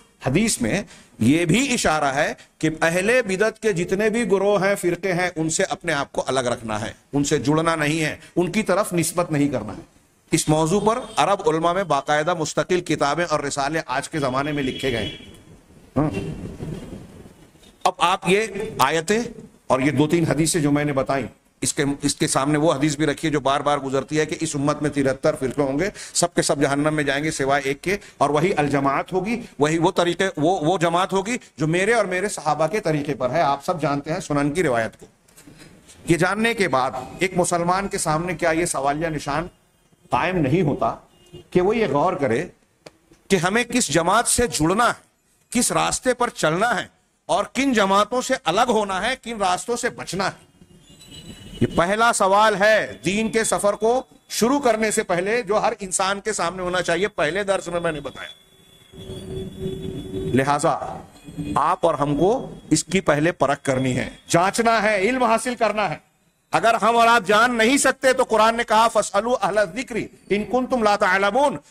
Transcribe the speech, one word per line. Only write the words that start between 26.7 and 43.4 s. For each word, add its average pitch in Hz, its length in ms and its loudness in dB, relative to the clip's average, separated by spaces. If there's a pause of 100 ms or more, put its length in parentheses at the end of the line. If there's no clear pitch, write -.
में 151 120 -2
जाएंगे 143 260 -2
सिवाय 139 340 0
एक 139 160 -4
के, 202 180 -4 (220)
और 143 100 2
वही 151 200 2
अल 147 160 0
जमात 139 460 -2
होगी, 214 360 -4 (100)
वही 151 180 2
वो 170 140 2
तरीके, 175 360 0
वो, 175 360 0
वो 175 140 2
जमात 175 360 0
होगी 196 240 -2 (220)
जो 156 80 -2
मेरे 185 260 2
और 220 120 2
मेरे 185 240 -4
सहाबा 151 380 -2
के - 120 -2
तरीके 151 340 -2
पर 123 180 -2
है। 160 100 0
आप 143 220 0
सब 185 160 -2
जानते 143 320 -2
हैं 180 100 -4
सुनन 143 280 0
की 151 120 -2
रिवायत 117 340 0
को। - 120 -20 (1040)
ये 165 80 4
जानने 202 360 0
के 208 140 0
बाद 131 560 -2
एक 180 140 -2
मुसलमान 180 500 0
के 190 100 -6
सामने 170 360 -2
क्या 165 180 0
ये 165 140 0
सवालिया 151 440 -2
निशान 151 380 -4 (640)
कायम 156 240 0
नहीं 165 280 2
होता 123 460 -2 (440)
कि 180 80 4
वो 196 120 2
ये 226 140 2
गौर 151 280 2
करे 139 360 -2 (760)
कि 196 60 4
हमें 190 300 2